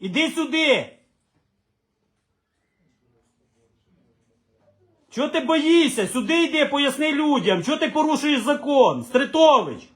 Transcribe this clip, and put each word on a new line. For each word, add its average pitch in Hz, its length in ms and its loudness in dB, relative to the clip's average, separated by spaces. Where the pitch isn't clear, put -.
Іди 233 300 -2
сюди! 302 600 -2
Чого 277 180 -2
ти 330 120 -4
боїшся? 302 680 2
Сюди 294 360 -2
йди, 311 220 0
поясни 285 460 -2
людям. 254 520 0
Чого 302 120 -2
ти 311 120 -2
порушуєш 294 540 -2
закон? 254 640 0
Стритович! 262 760 2